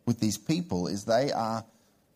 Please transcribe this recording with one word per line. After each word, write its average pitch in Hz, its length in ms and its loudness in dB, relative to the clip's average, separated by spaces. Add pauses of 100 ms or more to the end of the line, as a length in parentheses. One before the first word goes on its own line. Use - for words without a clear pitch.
with 117 160 2
these 107 180 0
people 156 500 -2
is 101 160 -4
they 135 260 4
are 110 340 -2 (500)